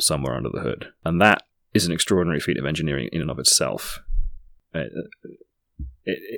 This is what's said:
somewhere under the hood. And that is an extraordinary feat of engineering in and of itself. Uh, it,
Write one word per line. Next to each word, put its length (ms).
somewhere 340
under 180
the 80
hood. 260
And 160
that 220
is 120
an 60
extraordinary 480
feat 180
of 80
engineering 460
in 80
and 100
of 80
itself. 640
Uh, 60
it, 140